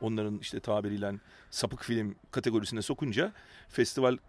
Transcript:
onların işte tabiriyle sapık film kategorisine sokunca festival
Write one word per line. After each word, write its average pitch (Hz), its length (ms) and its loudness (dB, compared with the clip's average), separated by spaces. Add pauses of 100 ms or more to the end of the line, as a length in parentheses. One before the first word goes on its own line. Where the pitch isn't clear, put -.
onların 107 380 0
işte 104 220 -8
tabiriyle 104 520 -2 (380)
sapık - 340 -4
film 110 300 0 (160)
kategorisine 110 520 0
sokunca 143 500 0 (360)
festival 127 480 4 (120)